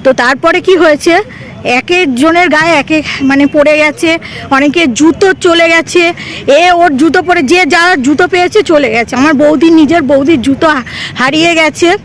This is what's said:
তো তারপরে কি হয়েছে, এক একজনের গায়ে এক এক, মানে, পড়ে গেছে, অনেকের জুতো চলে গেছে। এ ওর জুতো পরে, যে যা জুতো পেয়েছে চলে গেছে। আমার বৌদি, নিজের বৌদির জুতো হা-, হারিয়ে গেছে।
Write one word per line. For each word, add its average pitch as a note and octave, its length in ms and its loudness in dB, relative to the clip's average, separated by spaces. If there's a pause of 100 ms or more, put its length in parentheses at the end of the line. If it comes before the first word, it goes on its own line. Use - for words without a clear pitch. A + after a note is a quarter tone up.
তো C4 100 2
তারপরে C4+ 480 0
কি F#4 140 2
হয়েছে, E4+ 480 2 (400)
এক B3+ 280 -4
একজনের E4+ 580 0
গায়ে D#4 240 0
এক C#4+ 180 -2
এক, D#4 140 -2 (160)
মানে, C#4 240 2
পড়ে D4 320 2
গেছে, D#4+ 420 -2 (300)
অনেকের C#4+ 440 0
জুতো E4+ 400 2
চলে E4+ 360 0
গেছে। E4 440 0 (340)
এ E4+ 240 4
ওর E4+ 260 2
জুতো D#4+ 240 2
পরে, F4 200 0
যে F4 240 2
যা F4 360 0
জুতো D4 260 0
পেয়েছে F4+ 360 -2
চলে D4 280 0
গেছে। A#3 240 -4
আমার D4 180 0
বৌদি, D4 360 2
নিজের D#4+ 320 2
বৌদির C#4 400 0
জুতো C4+ 260 -2
হা-, C#4+ 160 -2 (320)
হারিয়ে D#4 400 0
গেছে। D#4+ 500 0